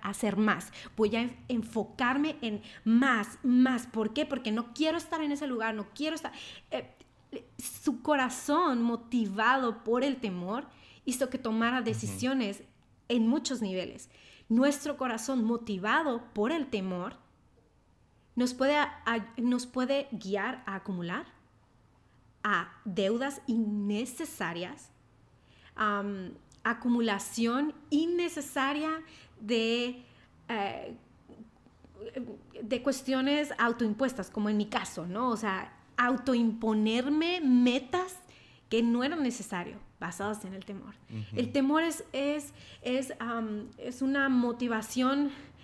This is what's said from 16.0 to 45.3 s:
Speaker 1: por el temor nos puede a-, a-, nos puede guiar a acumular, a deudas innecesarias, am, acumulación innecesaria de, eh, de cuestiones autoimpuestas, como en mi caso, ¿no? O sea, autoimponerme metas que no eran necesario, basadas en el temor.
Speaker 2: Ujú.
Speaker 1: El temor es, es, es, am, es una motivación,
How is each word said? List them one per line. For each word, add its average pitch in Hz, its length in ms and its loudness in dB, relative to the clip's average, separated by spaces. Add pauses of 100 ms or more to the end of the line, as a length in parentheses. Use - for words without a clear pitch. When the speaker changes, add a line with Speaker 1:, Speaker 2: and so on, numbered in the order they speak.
Speaker 1:
por 208 180 2
el 320 160 0
temor 190 480 -4 (1200)
nos 247 180 0
puede 269 220 2
a-, 294 300 0
a-, 226 360 -2
nos 247 240 2
puede 277 460 0
guiar 202 560 -4
a 196 80 -6
acumular, 180 500 -4 (1160)
a 190 300 0 (100)
deudas 226 640 0
innecesarias, 208 1400 -2 (840)
am, 202 580 -2 (300)
acumulación 233 1080 2 (160)
innecesaria 311 1120 0 (380)
de, 240 640 0 (460)
eh, 214 460 -4 (1700)
de 240 220 -2
cuestiones 277 760 0
autoimpuestas, 233 720 0
como 208 200 -2
en 208 80 4
mi 208 80 2
caso, - 420 -4
¿no? 220 220 0
O 226 80 0
sea, 196 360 -4 (240)
autoimponerme 247 1400 2
metas 262 760 4 (540)
que 226 120 2
no 233 220 4
eran 311 180 0
necesario, 202 540 -4 (240)
basadas 202 460 -6
en 185 80 -10
el 190 120 -12
temor. 202 300 -14 (140)
Speaker 2:
Ujú. 107 300 -8
Speaker 1:
El 247 120 0
temor 285 320 4
es, 330 200 -2 (100)
es, 285 400 -2 (280)
es, 254 380 -2
am, 226 480 -4 (100)
es 247 240 -8
una 269 280 2
motivación, 247 1000 2 (340)